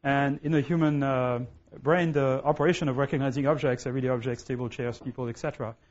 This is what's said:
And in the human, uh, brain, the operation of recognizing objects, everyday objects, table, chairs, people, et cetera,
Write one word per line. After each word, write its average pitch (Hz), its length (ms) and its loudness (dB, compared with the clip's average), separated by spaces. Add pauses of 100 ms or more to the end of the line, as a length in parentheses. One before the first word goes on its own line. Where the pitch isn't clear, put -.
And 139 380 2
in 151 100 -2
the 151 100 4
human, 151 420 2
uh, 127 420 0 (340)
brain, 165 340 2
the 135 300 2
operation 147 460 2
of 123 80 0
recognizing 139 480 0
objects, 139 400 0
everyday 127 220 -2
objects, 123 360 -2
table, 123 260 -4
chairs, 120 280 -6
people, 127 320 -8
et 113 80 -8
cetera, 117 380 -6 (160)